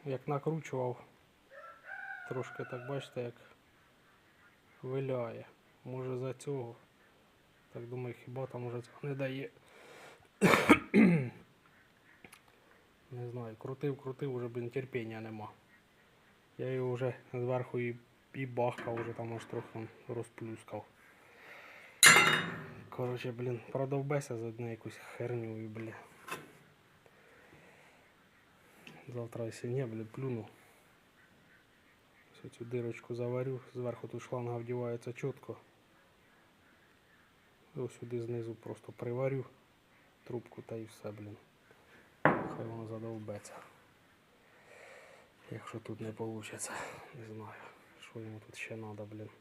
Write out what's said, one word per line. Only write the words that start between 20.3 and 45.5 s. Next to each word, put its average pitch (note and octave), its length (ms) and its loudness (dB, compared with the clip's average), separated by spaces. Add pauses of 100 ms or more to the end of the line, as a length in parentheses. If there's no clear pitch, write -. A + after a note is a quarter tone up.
Коротше, B2 440 0
блін, A#2+ 280 0 (120)
продовбеся C#3 640 2
з A2+ 60 -2
одне A#2 280 -2
якусь - 260 -8
херню, A2+ 720 -4
блін. A2 260 -6 (3250)
Завтра, A#2 360 -4
якщо A2+ 240 -4
ні, C3 160 2
блін, A2 280 -4
плюну. B2 340 -2 (2000)
Ось A#2+ 80 -10
цю - 120 -8
дирочку A#2+ 500 -2
заварю, B2 460 0 (140)
зверху A#2+ 340 -2
тут A#2+ 140 -6
шланга A#2+ 340 -2
вдівається A#2+ 560 -2
чітко. - 440 -4 (2250)
І C3+ 40 -4
ось B2 180 -4
сюди A#2+ 240 -4
знизу A#2 320 -2
просто - 380 -10
приварю B2+ 520 0 (800)
трубку - 380 -6
та A2+ 140 -8
і A2+ 80 -6
все, - 260 -10
блін. G#2 260 -10 (840)
Хай - 440 4
воно A2+ 200 -6
задовбеться. A2 680 -6 (2000)